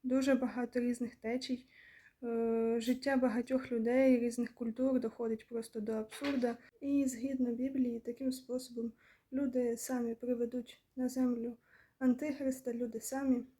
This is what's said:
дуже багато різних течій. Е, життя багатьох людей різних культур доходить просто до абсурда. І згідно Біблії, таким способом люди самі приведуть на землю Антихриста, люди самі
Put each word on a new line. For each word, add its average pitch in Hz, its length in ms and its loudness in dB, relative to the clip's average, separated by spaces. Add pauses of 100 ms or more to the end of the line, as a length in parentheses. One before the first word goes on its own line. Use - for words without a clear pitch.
дуже 262 320 4
багато 247 460 -2
різних 240 360 -2
течій. 254 500 -4 (560)
Е, 226 580 0
життя 254 360 2
багатьох 254 560 0
людей 247 460 6
різних 233 360 -2
культур 254 460 0
доходить 226 480 -4
просто 226 320 -6
до 214 120 -4
абсурда. 240 640 -2 (240)
І 285 260 2
згідно 254 460 -2
Біблії, 247 480 0
таким 254 320 -4
способом 240 600 -6 (400)
люди 247 440 0
самі 233 380 -4
приведуть 240 640 -4 (160)
на 254 120 -2
землю 247 480 0 (420)
Антихриста, 262 760 0
люди 233 280 -4
самі 262 440 0 (160)